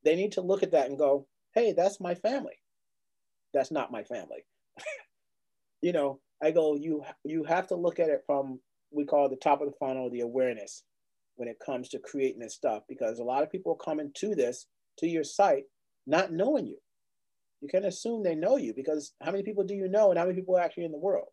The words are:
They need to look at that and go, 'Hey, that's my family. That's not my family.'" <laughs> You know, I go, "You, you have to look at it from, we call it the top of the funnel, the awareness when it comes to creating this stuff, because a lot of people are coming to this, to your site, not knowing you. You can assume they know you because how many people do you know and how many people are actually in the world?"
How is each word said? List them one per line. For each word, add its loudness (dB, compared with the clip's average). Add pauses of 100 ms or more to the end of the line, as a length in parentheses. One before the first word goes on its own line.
They 6
need 0
to -2
look 2
at 0
that 4
and -6
go, 4 (280)
'Hey, 4
that's 2
my -4
family. -4 (920)
That's 0
not -2
my -8
family.'" -12 (320)
<laughs> -16 (960)
You 2
know, 0 (220)
I 4
go, 4
"You, -2 (200)
you -4
have 0
to 0
look -2
at 4
it 2
from, -2 (300)
we -2
call 4
it 2
the -4
top 2
of -2
the -8
funnel, -2
the -6
awareness -2 (540)
when -8
it -12
comes -8
to -10
creating -4
this -12
stuff, -2
because -4
a -8
lot 0
of 0
people -4
are -4
coming -4
to -2
this, -2 (320)
to 0
your 0
site, 4 (420)
not 2
knowing 2
you. -12 (840)
You -12
can 2
assume -4
they 0
know 2
you -4
because -4
how -4
many -2
people -2
do -4
you -4
know 6
and 4
how 2
many 0
people 0
are 4
actually -2
in -6
the -10
world?" -2